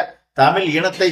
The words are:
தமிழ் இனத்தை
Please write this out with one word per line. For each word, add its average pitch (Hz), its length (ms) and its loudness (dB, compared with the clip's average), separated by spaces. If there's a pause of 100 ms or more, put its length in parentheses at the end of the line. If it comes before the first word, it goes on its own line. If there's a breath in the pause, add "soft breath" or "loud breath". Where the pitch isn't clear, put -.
(340)
தமிழ் 185 400 2
இனத்தை 185 380 0